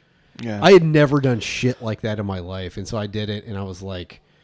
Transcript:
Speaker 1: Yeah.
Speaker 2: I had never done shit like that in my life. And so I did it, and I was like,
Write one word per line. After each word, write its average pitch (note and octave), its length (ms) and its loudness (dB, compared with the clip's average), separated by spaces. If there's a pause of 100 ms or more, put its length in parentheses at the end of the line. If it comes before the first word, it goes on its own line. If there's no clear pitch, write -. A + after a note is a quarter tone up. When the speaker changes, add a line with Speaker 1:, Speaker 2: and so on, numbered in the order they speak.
(420)
Speaker 1:
Yeah. G#2+ 220 -6
Speaker 2:
I F3 80 8
had F3+ 120 10
never D3 360 4
done B2+ 220 0
shit - 400 -4
like A2 200 -6
that G#2+ 160 -4
in G#2 80 -4
my G2 140 -4
life. F#2 380 -10
And G2 100 -10
so A2+ 100 -6
I G#2 100 -4
did G#2 220 -6
it, G#2 160 -8
and G#2+ 120 -10
I G2 60 -6
was F#2+ 180 -12
like, F#2 400 -12 (220)